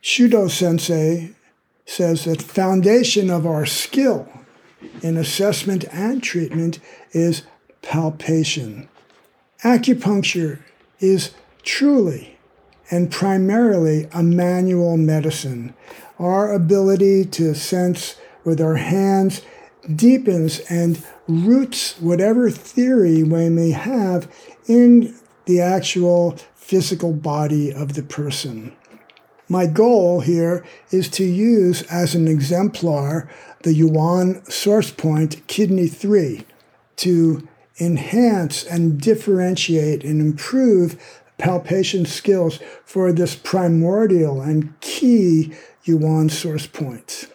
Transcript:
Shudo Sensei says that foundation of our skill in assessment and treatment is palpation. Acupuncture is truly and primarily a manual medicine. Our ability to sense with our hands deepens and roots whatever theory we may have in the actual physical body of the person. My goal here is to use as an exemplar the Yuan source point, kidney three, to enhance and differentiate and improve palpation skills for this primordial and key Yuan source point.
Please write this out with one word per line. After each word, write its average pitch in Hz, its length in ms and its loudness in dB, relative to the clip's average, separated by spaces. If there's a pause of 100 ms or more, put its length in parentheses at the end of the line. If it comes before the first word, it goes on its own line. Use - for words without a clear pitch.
Shudo 214 480 2
Sensei 165 800 -2 (540)
says 165 400 -2
that 165 180 -4
foundation 190 880 2
of 170 160 -2
our 151 200 -2
skill 254 600 -2 (760)
in 165 140 -2
assessment 190 760 -2
and 226 300 -4
treatment 165 560 -4 (340)
is 165 300 -2 (400)
palpation. 151 1040 -4 (760)
Acupuncture 208 1000 0 (400)
is 190 300 0 (320)
truly 240 760 0 (520)
and 175 200 0
primarily 190 1000 0
a 170 100 -2
manual 175 760 2
medicine. 151 800 -2 (440)
Our 190 340 0
ability 196 720 4
to 160 280 -2
sense 180 640 -4 (280)
with 160 160 0
our 160 160 0
hands 190 680 0 (520)
deepens 180 680 2 (100)
and 170 320 0 (240)
roots 196 760 0
whatever 196 500 2
theory 214 720 2
we 165 260 2
may 165 240 2
have 190 560 -2 (380)
in 240 480 6 (320)
the 180 140 2
actual 175 760 0 (180)
physical 175 580 -2
body 151 600 -2
of 143 220 -8
the 151 80 -8
person. 135 680 -10 (760)
My 180 180 0
goal 180 540 4
here 170 440 0 (260)
is 185 200 0
to 190 140 -4
use 190 580 2
as 170 320 -4
an 165 120 2
exemplar 156 1040 -2 (320)
the 165 100 2
Yuan 165 800 2
source 208 400 0
point, 156 560 -2
kidney 185 400 0
three, 170 580 -2 (520)
to 165 500 0 (320)
enhance 175 840 0
and 165 360 0
differentiate 180 1040 0
and 151 180 -2
improve 175 800 0 (380)
palpation 180 680 -2
skills 170 520 -2 (260)
for 185 280 0
this 170 240 0
primordial 170 1040 0
and 151 400 -4
key 175 720 2 (320)
Yuan 156 440 2
source 151 380 -6
point. - 680 -12